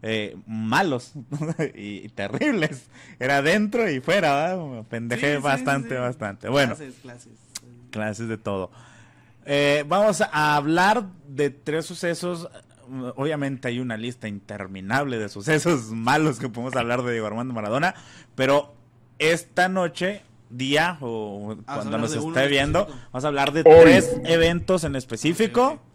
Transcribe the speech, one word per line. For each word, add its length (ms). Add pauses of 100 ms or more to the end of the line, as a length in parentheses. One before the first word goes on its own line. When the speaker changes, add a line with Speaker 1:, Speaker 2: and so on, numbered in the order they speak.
Speaker 1:
eh, 360 (100)
malos 640 (260)
<laughs> 360
y, 300
y 40
terribles. 800 (300)
Era 220
dentro 480
y 100
fuera, 360
¿verdad? 300
Me 180
pendejé 480
Speaker 2:
Sí, 60
sí, 60
Speaker 1:
bastante, 460
Speaker 2:
sí, 60
sí. 60
Speaker 1:
bastante. 480
Bueno. 260
Speaker 2:
Clases, 260
clases. 320 (580)
Speaker 1:
Clases 360
de 100
todo. 340 (760)
Eh, 420
vamos 340
a 360
hablar 480 (220)
de 220
tres 360
sucesos. 640 (680)
Obviamente 540
hay 100
una 160
lista 320
interminable 920
de 120
sucesos 600
malos 480
que 100
podemos 260
hablar 280
de 100
Diego 140
Armando 260
Maradona, 420 (400)
pero 400 (420)
esta 520
noche, 540 (260)
día 500
o 540 (120)
Speaker 2:
Ah, 100
Speaker 1:
cuando 80 (120)
Speaker 2:
hablar 60
Speaker 1:
nos 100
Speaker 2:
de 80
uno 100
Speaker 1:
esté 140
Speaker 2:
en 80
Speaker 1:
viendo, 300
Speaker 2:
específico. 320
Speaker 1:
vamos 100
a 60
hablar 240
de 80
Speaker 3:
Hoy. 220
Speaker 1:
tres 420
eventos 580
en 140
específico, 680
Speaker 2:
Ok, 80
ok. 60 (140)